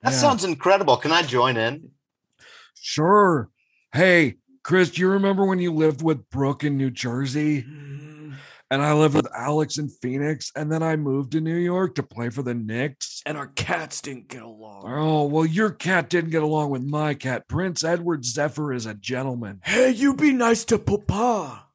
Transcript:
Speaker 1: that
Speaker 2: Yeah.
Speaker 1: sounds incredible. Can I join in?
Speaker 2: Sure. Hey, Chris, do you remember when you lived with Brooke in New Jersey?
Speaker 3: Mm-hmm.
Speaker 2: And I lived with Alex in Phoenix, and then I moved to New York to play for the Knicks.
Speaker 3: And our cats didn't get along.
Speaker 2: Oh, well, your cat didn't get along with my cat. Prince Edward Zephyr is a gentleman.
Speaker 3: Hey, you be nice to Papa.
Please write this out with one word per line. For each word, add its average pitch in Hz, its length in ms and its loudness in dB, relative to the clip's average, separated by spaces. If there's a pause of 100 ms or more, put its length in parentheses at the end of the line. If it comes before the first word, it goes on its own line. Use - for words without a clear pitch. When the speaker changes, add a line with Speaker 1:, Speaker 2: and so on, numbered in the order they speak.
Speaker 1:
that 269 120 0
Speaker 2:
Yeah. 269 60 2
Speaker 1:
sounds 254 260 4
incredible. 180 520 4
Can 147 140 0
I 170 120 4
join 123 340 2
in? 127 340 -4 (880)
Speaker 2:
Sure. 170 680 2 (440)
Hey, 165 420 4 (280)
Chris, 180 280 4
do 165 100 -4
you 185 80 4
remember 196 360 2
when 190 140 2
you 175 140 0
lived 156 280 2
with 156 280 0
Brooke 139 340 -2
in 147 140 0
New 135 140 0
Jersey? 135 720 -2
Speaker 3:
Mm-hmm. 147 720 -16 (380)
Speaker 2:
And 139 100 0
I 151 120 4
lived 151 220 6
with - 200 2
Alex 147 420 -2
in 151 120 -6
Phoenix, 143 680 -4
and 151 160 -4
then 160 100 -2
I 160 140 0
moved 139 380 -2
to 160 80 0
New 160 140 -2
York 175 400 0
to - 80 -4
play 117 260 -6
for 117 120 -8
the 123 140 -4
Knicks. 120 720 -6
Speaker 3:
And 151 120 -8
our 143 100 -10
cats 156 540 -6
didn't 131 260 -14
get 127 140 -16
along. 107 460 -20
Speaker 2:
Oh, 151 380 0
well, 156 200 2
your 190 240 0
cat 175 400 -2
didn't 170 220 0
get 160 100 0
along 151 300 0
with 127 120 -4
my 151 300 -2
cat. 131 340 -6
Prince 175 360 -4
Edward 165 420 -2
Zephyr 147 480 -2
is 117 140 -6
a 107 80 -10
gentleman. 117 680 -6
Speaker 3:
Hey, 254 280 2
you 269 240 2
be 294 180 4
nice 233 320 2
to 220 140 2
Papa. 196 960 -2